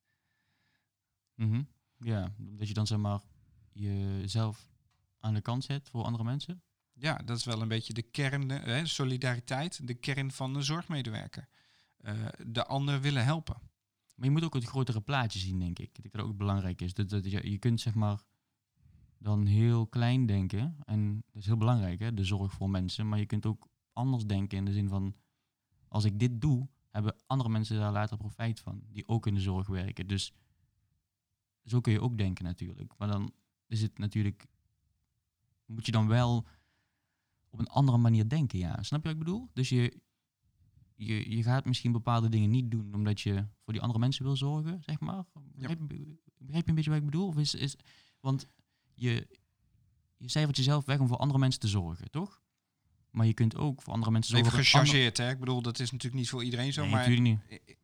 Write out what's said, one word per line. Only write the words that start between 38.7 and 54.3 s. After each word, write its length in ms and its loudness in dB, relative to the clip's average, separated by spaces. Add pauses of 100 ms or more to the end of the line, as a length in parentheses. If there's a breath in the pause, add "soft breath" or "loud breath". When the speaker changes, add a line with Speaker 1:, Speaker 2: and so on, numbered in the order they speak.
Speaker 1:
Snap 200 -4
je 60 -4
wat 100 -4
ik 60 -4
bedoel? 280 -6
Dus 160 -2
je, 320 0 (920)
je, 420 -4
je 60 0
gaat 220 2
misschien 280 0
bepaalde 360 2
dingen 220 4
niet 200 2
doen 240 -4
omdat 260 0
je 260 0 (180)
voor 80 -6
die 100 -4
andere 180 0
mensen 240 0
wil 120 0
zorgen, 460 -2
zeg 180 -6
maar. 160 -6
Speaker 2:
Ja. 80 -8 (300)
Speaker 1:
Begrijp, 240 -6 (600)
begrijp 260 -2
je 40 -8
een 60 4
beetje 160 2
wat 80 4
ik 60 0
bedoel? 220 0
Of 100 -2
is, 180 0
is, 220 -4 (440 loud breath)
want 260 0 (480)
je, 320 0 (920)
je 120 -16
cijfert 280 2
jezelf 280 4
weg 140 0
om 100 4
voor 80 2
andere 220 2
mensen 220 2
te 80 2
zorgen, 420 -2
toch? 300 -8 (680)
Maar 160 2
je 80 4
kunt 220 2
ook 260 -2
voor 100 -8
andere 200 0
mensen 240 2